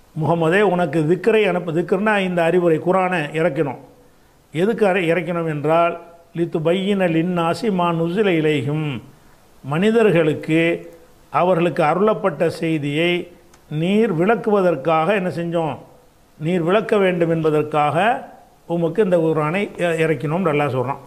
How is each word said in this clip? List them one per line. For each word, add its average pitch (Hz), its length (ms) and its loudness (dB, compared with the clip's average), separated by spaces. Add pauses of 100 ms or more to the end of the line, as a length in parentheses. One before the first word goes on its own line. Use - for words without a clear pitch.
(160)
முகமதே 160 460 2
உனக்கு 175 400 0
திக்ரை 208 420 2
அனுப்பு, 175 280 -2
திக்ர்னா 185 460 0
இந்த 180 260 0
அறிவுரை 165 360 2
குர்ஆனை 180 420 0 (120)
இறக்கணும். 156 480 -2 (720)
எதுக்கு 202 340 0
அறை-, 185 240 0
இறக்கணும் 170 440 -2
என்றால், 165 440 0 (360)
"லித்துபையின 180 720 0
லின்னாசி 170 640 0
மா 175 200 0
நுஸில 170 360 0 (140)
இலைஹிம்", 151 480 -2 (720)
மனிதர்களுக்கு 165 960 2 (720)
அவர்களுக்கு 170 540 2
அருளப்பட்ட 175 640 0
செய்தியை 160 840 -2 (380)
நீர் 196 440 0
விளக்குவதற்காக 170 1000 0
என்ன 180 160 -2
செஞ்சோம், 165 480 -4 (640)
நீர் 170 240 -2
விளக்க 202 340 0
வேண்டும் 175 320 2
என்பதற்காக 151 640 0 (720)
உமக்கு 170 380 -2
இந்த 180 140 2
குர்ஆனை 160 440 0 (160)
இ-, 165 260 -2
இறக்கினோம்னு 156 500 -2
அல்லாஹ் 143 220 0
சொல்றான். 131 320 -4